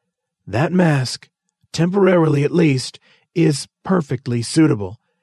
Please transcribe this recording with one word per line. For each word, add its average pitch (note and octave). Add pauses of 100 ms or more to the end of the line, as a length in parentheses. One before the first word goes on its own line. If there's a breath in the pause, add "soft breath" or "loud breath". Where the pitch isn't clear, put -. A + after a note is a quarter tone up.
(460)
"That D3
mask, D#3 (440)
temporarily F3
at C#3+
least, D3+ (360 soft breath)
is D#3+ (160)
perfectly C3
suitable, A2+ (240)